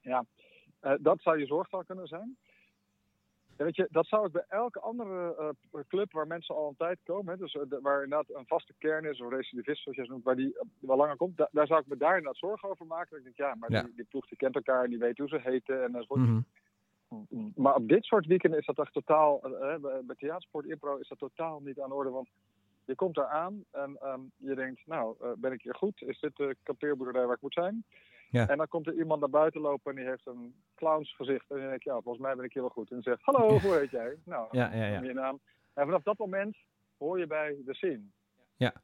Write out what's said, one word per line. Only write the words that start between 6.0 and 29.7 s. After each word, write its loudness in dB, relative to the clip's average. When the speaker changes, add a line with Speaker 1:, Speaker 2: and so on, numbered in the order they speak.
Speaker 1:
waar -2
mensen -8
al -2
een -10
tijd -2
komen, -4
hè, -8
dus, -8
eh, -4
de, -4
waar 2
inderdaad -2
een -12
vaste -2
kern 0
is, -4
of -6
recidivist, -4
zoals -8
jij -6
ze -12
noemt, -12
waar 4
die, -2
eh, -4
wel 2
langer 4
komt, -2
da-, 4
daar 4
zou 6
ik -6
me -6
daar 4
inderdaad -2
zorgen -6
over -8
maken. -8
Dat -14
ik -18
denk, -20
ja, 0
maar -8
Speaker 2:
Ja. 2
Speaker 1:
die, -8
die -10
ploeg -6
die -14
kent 0
elkaar 2
en 0
die -4
weet 2
hoe -4
ze -2
heten 0
enzovoort. -2
Speaker 2:
Mhm. 6
Speaker 1:
Maar 4
op 2
dit 6
soort 4
weekenden 4
is -4
dat -4
echt -2
totaal, 4
eh, -4
eh, -8
bij, -4
bij -10
theatersport, -8
impro -6
is -10
dat -14
totaal -6
niet -10
aan -6
de -6
orde, -2
want -8
je -4
komt 0
daar 2
aan -4
en, -8
ehm, -6
je -4
denkt, -8
nou, -4
eh, -4
ben -2
ik -10
hier -8
goed? -4
Is -8
dit -4
de -2
kampeerboerderij -2
waar 2
ik -14
moet -6
zijn? -2
Speaker 2:
Ja. 4
Speaker 1:
En 4
dan 0
komt -2
er -2
iemand 2
naar 2
buiten 4
lopen -2